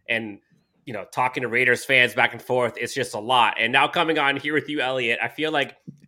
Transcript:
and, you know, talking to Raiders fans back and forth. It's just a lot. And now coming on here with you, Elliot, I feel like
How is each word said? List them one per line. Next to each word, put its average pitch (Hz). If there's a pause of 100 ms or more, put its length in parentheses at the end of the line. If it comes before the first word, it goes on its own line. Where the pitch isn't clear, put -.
and, 113 (440)
you -
know, 98
talking 127
to 123
Raiders 120
fans 123
back 120
and 117
forth. 123
It's 117
just 123
a 110
lot. 113
And 113
now 135
coming 160
on 139
here 147
with 147
you, 147
Elliot, 123
I 117
feel 156
like 139 (300)